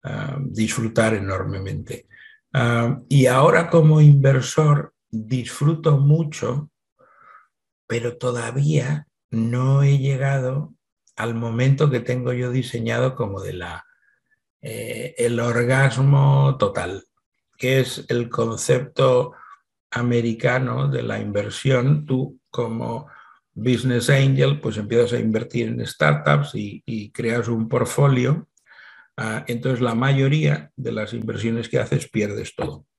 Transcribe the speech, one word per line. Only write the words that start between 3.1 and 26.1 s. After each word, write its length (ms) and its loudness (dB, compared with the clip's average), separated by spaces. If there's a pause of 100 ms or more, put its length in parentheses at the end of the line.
ahora 420 4
como 320 6
inversor 920 6 (160)
disfruto 880 0
mucho, 720 0 (1200)
pero 300 -4
todavía 920 -2 (220)
no 540 2
he 160 4
llegado 760 -2 (420)
al 200 -4
momento 560 2
que 80 0
tengo 340 -4
yo 160 -4
diseñado 680 -2
como 260 -6
de 120 -8
la, 320 -12 (760)
eh, 560 -10
el 220 0
orgasmo 1160 4
total, 460 -2 (540)
que 220 0
es 300 -4
el 200 -2
concepto 1040 0 (580)
americano 960 0
de 160 -2
la 160 -6
inversión. 840 0
Tú 340 -4 (100)
como 580 -6 (460)
business 560 0
angel, 500 4
pues 180 -6
empiezas 360 2
a 60 -2
invertir 480 -2
en 180 -6
startups 680 0